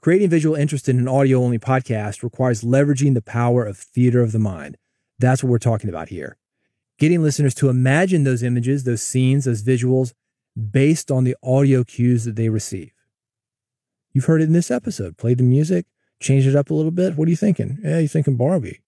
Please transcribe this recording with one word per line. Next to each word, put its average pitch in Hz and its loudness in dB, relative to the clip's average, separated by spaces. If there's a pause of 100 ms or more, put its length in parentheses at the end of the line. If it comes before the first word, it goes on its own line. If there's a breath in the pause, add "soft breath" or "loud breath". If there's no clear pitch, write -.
Creating 190 2
visual 156 2
interest 147 -2
in 123 2
an 123 0
audio-only 127 2
podcast 110 -4
requires 120 -2
leveraging 135 2
the 113 -2
power 120 0
of 101 -10
theater 123 0
of 113 0
the 110 -2
mind. 85 -4 (420)
That's 127 2
what 131 -2
we're 120 2
talking 110 -2
about 82 -10
here. 78 -12 (640)
Getting 165 2
listeners 147 0
to 135 2
imagine 143 2
those 127 0
images, 123 -2
those 120 -2
scenes, 131 0
those 110 -2
visuals, 127 0 (580)
based 147 2
on 127 2
the 127 -2
audio 131 2
cues 120 0
that 110 -8
they 113 0
receive. 98 -6 (1200)
You've 131 0
heard 160 2
it - 2
in 156 0
this 170 0
episode. 220 -6
Play 120 0
the 123 0
music, 156 0 (340)
change 135 2
it 135 2
up 143 0
a 160 -2
little 156 -2
bit. 180 -2
What 160 0
are - 0
you 165 0
thinking? 156 -2
Yeah, 160 -2
you're 156 0
thinking 143 0
Barbie. 135 -2